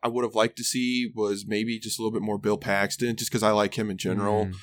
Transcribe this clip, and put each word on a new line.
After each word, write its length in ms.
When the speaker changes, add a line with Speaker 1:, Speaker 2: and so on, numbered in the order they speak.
Speaker 1:
I 60
would 160
have 100
liked 220
to 80
see 500
was 320
maybe 320
just 180
a 60
little 100
bit 140
more 120
Bill 200
Paxton, 560
just 160
'cause 140
I 80
like 260
him 100
in 100
general. 480
Speaker 2:
Mm, 160